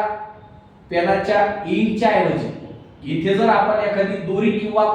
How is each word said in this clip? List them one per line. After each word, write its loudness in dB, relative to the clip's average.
पेनाच्या 2
इंकच्या 0
ऐवजी -4
इथे 0
जर 4
आपण 2
एखादी 0
दोरी 0
किंवा 0